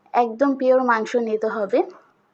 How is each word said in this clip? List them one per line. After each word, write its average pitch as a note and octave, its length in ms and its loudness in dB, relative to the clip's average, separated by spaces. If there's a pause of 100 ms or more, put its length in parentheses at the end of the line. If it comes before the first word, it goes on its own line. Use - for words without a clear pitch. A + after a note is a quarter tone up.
(140)
একদম A#3 420 2
পিওর B3+ 280 2
মাংস A#3 280 0 (100)
নিতে A3 280 -2
হবে। A3 300 -2 (540)